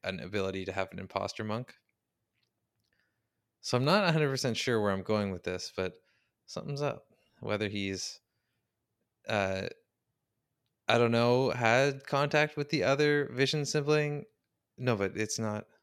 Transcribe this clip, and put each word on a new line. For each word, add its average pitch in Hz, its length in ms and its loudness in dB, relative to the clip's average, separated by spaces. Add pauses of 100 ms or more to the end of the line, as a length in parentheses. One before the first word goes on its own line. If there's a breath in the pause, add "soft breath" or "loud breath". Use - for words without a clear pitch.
an 95 160 -6
ability 95 460 -4
to 92 80 -6
have 95 180 -4
an 90 80 -12
imposter 98 460 -6
monk. 110 300 -6 (1900)
So - 160 -2
I'm 127 80 2
not 190 220 4
a 170 40 4
hundred 151 180 2
percent 127 280 -2
sure 117 240 2
where 101 100 2
I'm 95 120 -2
going 104 280 0
with 90 120 -8
this, 92 320 -6
but 92 180 -4 (540)
something's 143 340 -8
up. - 240 -6 (340)
Whether 107 300 -2
he's, 98 500 -4 (1080)
uh, 95 400 0 (1200)
I 120 100 4
don't 117 140 4
know, 120 400 4
had 127 540 2
contact 147 520 2
with 143 120 -6
the 127 140 0
other 143 480 2
Vision 135 340 0
sibling. 147 600 0 (520)
No, 127 180 2
but 98 200 -2
it's 107 240 -2
not, 107 260 -4 (180)